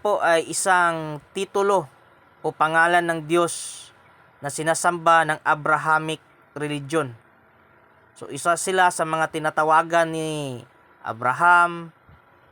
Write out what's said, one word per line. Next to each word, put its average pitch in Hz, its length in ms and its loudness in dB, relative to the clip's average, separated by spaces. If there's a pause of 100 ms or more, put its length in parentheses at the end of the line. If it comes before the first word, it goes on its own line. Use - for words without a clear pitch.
po 208 160 0
ay 165 320 2
isang 165 720 0 (160)
titulo 196 480 0 (560)
o 156 80 -6
pangalan 165 560 2
ng 165 240 -4
Diyos - 560 -2 (560)
na 143 80 -8
sinasamba 165 800 2
ng 156 160 -4
Abrahamic 156 720 0 (400)
religion. 147 560 -4 (1040)
So, 113 160 -14
isa 165 240 0
sila 185 320 2
sa 170 160 -2
mga 160 240 -2
tinatawagan 160 800 2
ni 156 480 -6 (480)
Abraham, 170 880 2 (580)